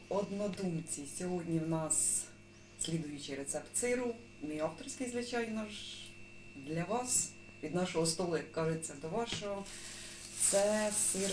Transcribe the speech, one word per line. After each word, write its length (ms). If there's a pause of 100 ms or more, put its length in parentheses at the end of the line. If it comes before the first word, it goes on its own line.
однодумці! 920 (160)
Сьогодні 400
в 100
нас 560 (560)
слідуючий 540
рецепт 420
сиру, 380 (280)
мій 180
авторський, 500
звичайно 560
ж, 420 (480)
для 280
вас, 460 (320)
від 120
нашого 320
столу, 300
як 160
кажеться, 500
до 60
вашого. 560 (760)
Це 560
сир 360